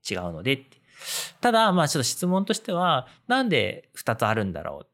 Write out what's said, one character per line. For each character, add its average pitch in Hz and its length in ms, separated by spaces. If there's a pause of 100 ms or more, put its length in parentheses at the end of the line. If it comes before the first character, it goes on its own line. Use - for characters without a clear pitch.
違 104 100
う 90 160
の 80 100
で 131 100
っ 127 40
て。 - 200 (640)
た 247 100
だ、 220 200
ま 180 100
あ、 147 60
ち 156 100
ょ 135 40
っ - 20
と - 0
質 - 240
問 190 180
と - 80
し - 60
て 202 140
は、 170 340 (180)
「な 254 180
ん 233 60
で 110 460
二 110 200
つ 117 80
あ 107 80
る 110 140
ん 90 80
だ 76 80
ろ 71 220
う？ - 100